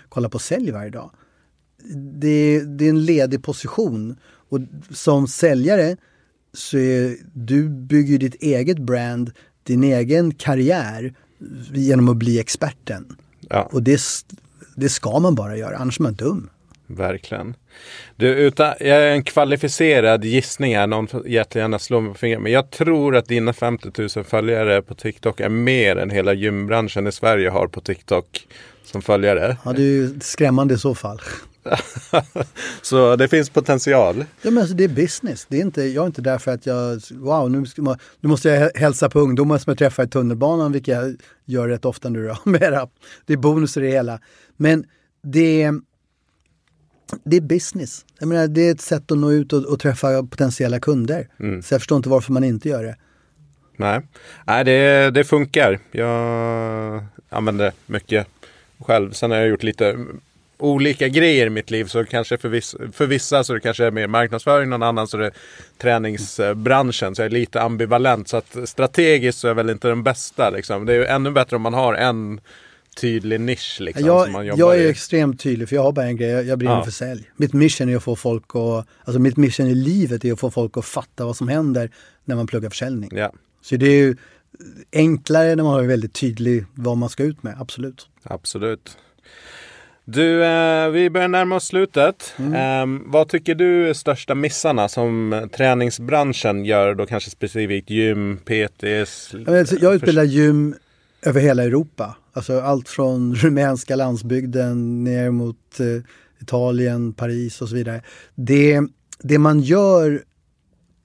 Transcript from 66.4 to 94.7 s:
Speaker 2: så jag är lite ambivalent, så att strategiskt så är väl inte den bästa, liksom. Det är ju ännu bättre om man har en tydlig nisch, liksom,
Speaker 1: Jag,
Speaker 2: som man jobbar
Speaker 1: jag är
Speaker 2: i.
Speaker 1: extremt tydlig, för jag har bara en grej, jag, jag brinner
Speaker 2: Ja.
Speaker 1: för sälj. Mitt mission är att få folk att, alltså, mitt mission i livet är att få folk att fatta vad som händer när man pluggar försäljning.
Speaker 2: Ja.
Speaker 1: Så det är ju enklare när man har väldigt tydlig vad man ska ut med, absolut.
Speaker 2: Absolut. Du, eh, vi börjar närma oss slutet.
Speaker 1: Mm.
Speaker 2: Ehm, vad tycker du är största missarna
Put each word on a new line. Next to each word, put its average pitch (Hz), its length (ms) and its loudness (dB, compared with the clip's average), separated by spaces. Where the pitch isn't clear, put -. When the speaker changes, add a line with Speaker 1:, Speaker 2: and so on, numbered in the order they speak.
Speaker 2:
så 117 60 -4
jag 110 40 0
är 107 40 -4
lite 117 320 -2
ambivalent, 117 680 0
så 120 100 -4
att - 180 -8
strategiskt 131 720 2
så - 80 -2
är 117 60 0
väl 113 160 0
inte 113 180 -4
den 117 160 0
bästa, 123 460 -2
liksom. 98 360 -6
Det 120 80 2
är 120 40 4
ju 123 80 2
ännu 135 260 -2
bättre 131 240 0
om 113 60 -2
man 113 120 -2
har 127 200 0
en 107 460 -2
tydlig 110 400 -2
nisch, 120 400 -6
liksom, 139 240 -4
Speaker 1:
Jag, 175 180 6
Speaker 2:
som 104 100 -4
man 101 120 -6
jobbar 104 140 -2
Speaker 1:
jag 175 160 6
är 175 100 4
Speaker 2:
i. 156 40 4
Speaker 1:
extremt 147 500 -2
tydlig, 117 300 -4
för 135 60 -2
jag 139 80 0
har 139 80 4
bara 143 140 -4
en 120 120 -6
grej, 117 120 -2
jag, 123 160 -2
jag 127 140 -4
brinner 123 160 0
Speaker 2:
Ja. 87 80 -2
Speaker 1:
för 113 80 -8
sälj. 123 440 -12
Mitt 147 180 -2
mission 143 360 2
är 123 80 0
att 117 60 -4
få 120 120 -4
folk 117 280 -4
att, 117 320 -2
alltså, 123 160 -2
mitt 127 180 4
mission 135 300 2
i 127 80 2
livet 131 500 0
är 120 80 0
att 107 60 -6
få 123 120 -4
folk 117 260 -4
att 117 80 -6
fatta - 400 -10
vad 117 120 -6
som 123 100 -6
händer 131 440 -2
när 127 100 -4
man 117 120 -4
pluggar 110 220 -6
försäljning. 117 440 -8
Speaker 2:
Ja. 104 200 -4
Speaker 1:
Så - 140 -4
det 127 120 2
är 143 160 8
ju 131 120 2
enklare 160 640 2
när 156 80 0
man 151 100 2
har 135 100 2
väldigt 120 300 -2
tydlig 117 600 -2
vad 120 240 -4
man 120 120 -4
ska - 140 -4
ut 151 200 -4
med, 104 180 -10
absolut. 127 460 -14
Speaker 2:
Absolut. - 760 -8
Du, 165 380 2
eh, 165 440 2
vi 175 200 2
börjar 180 180 0
närma 185 280 0
oss 185 100 -4
slutet. 185 720 0
Speaker 1:
Mm. 139 160 -4
Speaker 2:
Ehm, 131 580 -2
vad 156 180 4
tycker 165 260 -2
du 175 340 2
är 156 40 0
största 139 420 -2
missarna 139 540 0